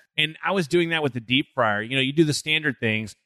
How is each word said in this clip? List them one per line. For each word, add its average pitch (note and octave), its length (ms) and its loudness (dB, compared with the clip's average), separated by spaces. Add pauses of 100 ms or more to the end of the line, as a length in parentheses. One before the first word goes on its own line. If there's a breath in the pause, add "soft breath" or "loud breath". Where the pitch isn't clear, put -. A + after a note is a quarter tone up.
(160)
and D#3 260 -2
I E3 100 -2
was F#3 160 0
doing E3+ 220 2
that E3 120 -2
with C#3 120 -2
the A#2+ 60 -6
deep B2 340 0
fryer. G#2+ 280 2
You A#2+ 140 -6
know, C3+ 60 0
you C3 100 -2
do D#3+ 120 4
the D3 100 2
standard D#3 460 -2
things A2 340 -2 (100)